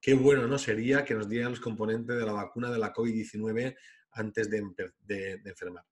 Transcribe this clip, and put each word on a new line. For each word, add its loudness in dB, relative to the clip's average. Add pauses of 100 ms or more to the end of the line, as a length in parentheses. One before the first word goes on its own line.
Qué 6
bueno, 6
¿no?, 2
sería 2
que -2
nos -2
dieran 0
los -6
componentes -2
de 0
la -2
vacuna -4
de -2
la -2
covid 0
diecinueve -2 (360)
antes -4
de -2
empe-, -10
de, -6
de -16
enfermar. -12